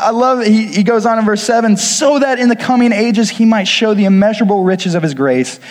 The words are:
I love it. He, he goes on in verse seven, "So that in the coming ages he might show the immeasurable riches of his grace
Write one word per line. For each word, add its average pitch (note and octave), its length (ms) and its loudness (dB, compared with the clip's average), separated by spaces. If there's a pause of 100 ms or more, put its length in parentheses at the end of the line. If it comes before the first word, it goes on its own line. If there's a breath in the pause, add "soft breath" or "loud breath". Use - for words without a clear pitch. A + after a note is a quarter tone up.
I G#3+ 60 2
love B3 300 0
it. G#3+ 80 0
He, A3 180 2
he G3 160 -2
goes A3 220 0
on A3+ 140 0
in A3 60 -2
verse G#3+ 180 -2
seven, A3+ 340 0
"So D4 420 -2
that C4 200 0
in B3 100 2
the A#3 80 2
coming A#3+ 360 0
ages G#3+ 360 0
he - 160 -2
might A3 200 2
show G#3+ 280 0
the G3+ 140 2
immeasurable G3 580 2
riches F#3 300 -2
of E3+ 80 -2
his D#3 100 -2
grace C3 480 -2 (100)